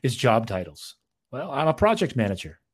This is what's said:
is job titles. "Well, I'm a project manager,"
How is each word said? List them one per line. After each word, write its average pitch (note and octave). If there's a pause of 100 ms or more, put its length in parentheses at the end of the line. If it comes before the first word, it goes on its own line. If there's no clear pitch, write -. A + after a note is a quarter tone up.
is B2
job A2+
titles. F#2 (360)
"Well, C#3
I'm D3
a D#3+
project G#3
manager," G2 (140)